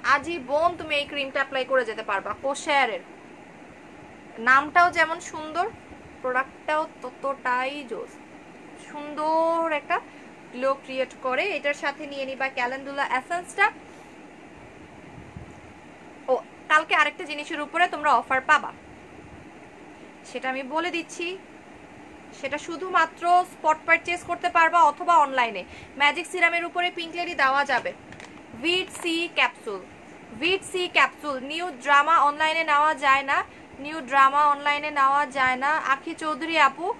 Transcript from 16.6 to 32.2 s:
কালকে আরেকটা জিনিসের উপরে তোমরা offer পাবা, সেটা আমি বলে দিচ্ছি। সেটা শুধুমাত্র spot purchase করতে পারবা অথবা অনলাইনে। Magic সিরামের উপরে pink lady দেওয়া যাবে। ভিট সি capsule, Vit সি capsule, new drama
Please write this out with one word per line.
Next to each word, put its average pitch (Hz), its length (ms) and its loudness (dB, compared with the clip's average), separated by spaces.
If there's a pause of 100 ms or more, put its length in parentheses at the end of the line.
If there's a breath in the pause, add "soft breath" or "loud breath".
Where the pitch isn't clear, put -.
কালকে 311 260 4
আরেকটা 302 300 2
জিনিসের 294 360 -8
উপরে 330 280 0
তোমরা 302 260 2
offer 254 260 2
পাবা, 269 320 2 (1600)
সেটা 254 180 -6
আমি 262 120 -6
বলে 320 280 -4
দিচ্ছি। 339 480 -8 (1000)
সেটা 277 180 -6
শুধুমাত্র 349 960 2
spot 311 240 0 (100)
purchase 349 400 0
করতে 349 220 -4
পারবা 339 340 6
অথবা 330 340 4
অনলাইনে। 254 480 2 (340 loud breath)
Magic 285 280 2
সিরামের 339 380 0
উপরে 349 260 -2
pink 339 240 -10
lady 349 200 -4
দেওয়া 277 300 2
যাবে। 233 280 -2 (680)
ভিট 359 400 -2
সি 339 320 -2
capsule, 240 460 -2 (600)
Vit 370 320 0
সি 359 200 -4
capsule, 285 460 0
new 311 340 -8 (100)
drama 285 400 6